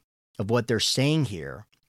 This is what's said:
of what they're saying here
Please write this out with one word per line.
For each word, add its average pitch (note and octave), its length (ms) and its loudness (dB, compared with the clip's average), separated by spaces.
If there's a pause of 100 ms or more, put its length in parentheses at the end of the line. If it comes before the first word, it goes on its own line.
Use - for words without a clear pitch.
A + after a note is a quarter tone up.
(400)
of G2 100 -4
what A#2 180 2
they're A2 120 2
saying C#3+ 460 2
here D#2 420 -10 (220)